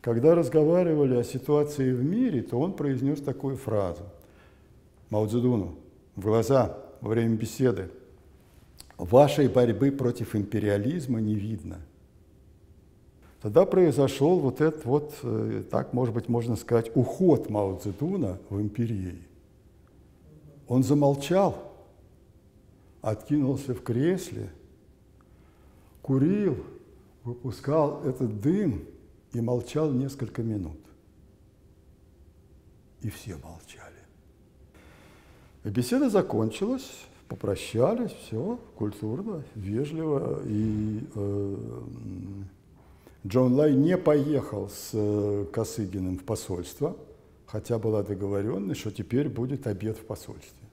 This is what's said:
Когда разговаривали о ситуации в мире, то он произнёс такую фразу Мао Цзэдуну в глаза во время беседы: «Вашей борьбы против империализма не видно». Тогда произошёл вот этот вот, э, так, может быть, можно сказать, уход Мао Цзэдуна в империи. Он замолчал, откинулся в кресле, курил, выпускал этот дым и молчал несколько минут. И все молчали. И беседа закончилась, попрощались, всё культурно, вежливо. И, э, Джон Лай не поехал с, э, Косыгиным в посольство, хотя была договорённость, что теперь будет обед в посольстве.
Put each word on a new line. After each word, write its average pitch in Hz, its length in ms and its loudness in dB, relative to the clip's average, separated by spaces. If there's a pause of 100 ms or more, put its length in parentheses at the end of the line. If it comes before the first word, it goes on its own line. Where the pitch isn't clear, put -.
Когда 123 340 6
разговаривали 156 800 4
о 120 80 2
ситуации 143 680 0
в 123 100 0
мире, 185 380 2
то - 180 -2
он 180 140 0
произнёс 139 480 -2
такую 135 340 -4
фразу 98 480 -2 (1040)
Мао 107 160 2
Цзэдуну 110 520 0 (400)
в 98 40 -10
глаза 113 560 4 (220)
во 113 100 -8
время 113 260 2
беседы: 110 540 -2 (1080)
«Вашей 135 500 6
борьбы 120 440 4
против 123 440 -4
империализма 110 840 -2
не 107 140 0
видно». 92 440 -8 (1600)
Тогда 135 240 6
произошёл 160 760 4
вот 135 200 0
этот 156 260 2
вот, 147 280 0 (100)
э, 110 460 -2
так, 127 240 -2
может 123 200 0
быть, 117 140 -4
можно 117 300 0
сказать, 113 380 0
уход 151 540 4
Мао 98 280 -2
Цзэдуна 107 600 -4 (120)
в 98 100 -4
империи. 101 640 -4 (1400)
Он 127 160 2
замолчал, 143 880 2 (1300)
откинулся 127 720 0
в - 80 -6
кресле, 123 680 -2 (1500)
курил, 160 600 2 (600)
выпускал 139 800 -2
этот 127 360 -2
дым 147 460 0 (480)
и 120 80 -2
молчал 123 500 0
несколько 127 500 -4
минут. 101 380 -6 (2250)
И 110 80 -6
все - 280 -12
молчали. - 580 -20 (1700)
И 107 60 -6
беседа 226 400 2
закончилась, 190 800 0 (380)
попрощались, 127 840 -2
всё - 480 -8 (160)
культурно, 135 680 -6 (120)
вежливо. 139 920 -4
И, 107 680 -2
э, 101 420 -4 (1700)
Джон 123 300 4
Лай 147 180 4
не 160 240 4
поехал 135 720 2
с, - 240 -14
э, 104 580 0
Косыгиным 95 680 -4
в - 40 -14
посольство, 101 720 -6 (520)
хотя 110 320 -4
была 107 240 0
договорённость, 101 800 -4
что 107 100 -6
теперь 120 360 -2
будет 123 380 -6
обед 104 320 -4
в - 80 -18
посольстве. - 680 -16